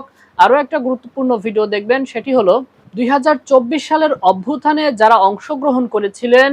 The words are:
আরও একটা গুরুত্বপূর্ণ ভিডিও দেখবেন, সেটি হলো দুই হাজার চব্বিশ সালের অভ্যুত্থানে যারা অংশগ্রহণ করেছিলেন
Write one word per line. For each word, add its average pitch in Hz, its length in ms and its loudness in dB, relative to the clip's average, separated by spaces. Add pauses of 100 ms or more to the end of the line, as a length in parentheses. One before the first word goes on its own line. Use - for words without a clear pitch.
(380)
আরও 208 160 4 (100)
একটা 302 220 -4
গুরুত্বপূর্ণ 254 440 -6 (140)
ভিডিও 214 200 -2 (100)
দেখবেন, 214 260 -2 (120)
সেটি 233 260 -8
হলো 196 160 4 (420)
দুই 240 180 -4
হাজার 285 220 0 (140)
চব্বিশ 262 400 0
সালের 311 220 0 (180)
অভ্যুত্থানে 294 540 -2 (160)
যারা 220 160 4 (120)
অংশগ্রহণ 254 560 -4 (100)
করেছিলেন 240 580 2